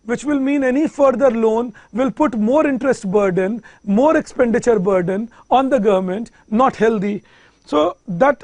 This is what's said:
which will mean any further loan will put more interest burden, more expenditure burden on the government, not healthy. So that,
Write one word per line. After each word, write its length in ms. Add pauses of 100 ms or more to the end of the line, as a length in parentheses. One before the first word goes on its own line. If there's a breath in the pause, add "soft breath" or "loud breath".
which 220
will 140
mean 260
any 200
further 460
loan 420 (200 loud breath)
will 180
put 260
more 300
interest 420
burden, 540 (220 loud breath)
more 320
expenditure 640
burden 500 (200 soft breath)
on 200
the 100
government, 500 (200 soft breath)
not 260
healthy. 480 (420 soft breath)
So 300 (100)
that, 380